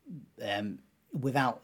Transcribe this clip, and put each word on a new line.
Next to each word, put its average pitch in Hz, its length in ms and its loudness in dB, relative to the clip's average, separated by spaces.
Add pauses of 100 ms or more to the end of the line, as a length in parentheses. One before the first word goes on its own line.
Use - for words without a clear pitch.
(440)
um, 104 360 -2 (320)
without, 131 520 2